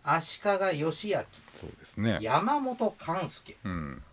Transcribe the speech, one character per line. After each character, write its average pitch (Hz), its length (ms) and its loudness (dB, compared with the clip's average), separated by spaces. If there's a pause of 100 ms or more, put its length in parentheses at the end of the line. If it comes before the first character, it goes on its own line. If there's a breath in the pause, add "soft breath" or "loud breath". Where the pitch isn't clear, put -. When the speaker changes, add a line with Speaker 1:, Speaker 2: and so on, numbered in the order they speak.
Speaker 1:
足 - 400 0
利 190 380 2
義 165 340 0
昭、 135 120 0 (280)
Speaker 2:
そ - 120 -12
う - 120 -8
で - 60 -20
す - 120 -16
ね。 104 260 2
Speaker 1:
山 202 380 4
本 240 380 0
勘 170 300 -2
助、 - 360 -14
Speaker 2:
う 104 40 -4
ん。 78 340 -6 (100)